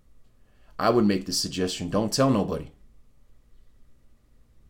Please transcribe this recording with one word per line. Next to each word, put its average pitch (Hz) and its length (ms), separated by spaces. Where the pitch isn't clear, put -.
I 110 140
would 120 140
make 95 200
the 92 80
suggestion, 90 560
don't 104 240
tell 135 160
nobody. 87 420